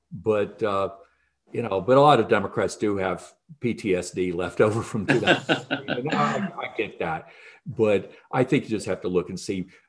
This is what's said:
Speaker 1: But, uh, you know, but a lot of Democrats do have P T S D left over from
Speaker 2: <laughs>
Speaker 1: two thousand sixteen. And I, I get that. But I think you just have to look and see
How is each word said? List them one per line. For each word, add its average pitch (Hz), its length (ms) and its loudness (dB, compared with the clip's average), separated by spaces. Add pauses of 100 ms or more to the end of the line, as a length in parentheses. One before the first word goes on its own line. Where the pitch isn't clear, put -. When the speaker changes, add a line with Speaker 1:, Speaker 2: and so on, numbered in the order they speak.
(120)
Speaker 1:
But, 104 500 -2
uh, 98 280 0 (640)
you 120 100 -4
know, 95 180 -2
but 123 160 4
a 139 40 10
lot 143 200 8
of 104 80 0
Democrats 101 480 0
do 104 200 -2
have 92 360 -4 (280)
P 117 140 -2
T 98 200 -2
S 87 160 -4
D 92 220 -4
left 87 280 -2
over 107 220 2
from 104 240 -6
Speaker 2:
<laughs> - 0 -
Speaker 1:
two - 140 2
thousand 180 240 2
sixteen. - 460 -4
And 160 220 -4
I, 208 460 -2
I - 180 -10
get 101 240 -6
that. 82 280 -6 (380)
But 107 460 0 (200)
I 131 120 2
think 127 200 2
you - 60 -14
just 104 160 -4
have 95 160 -4
to 98 60 -6
look 87 200 0
and 90 100 -10
see 95 280 -6 (220)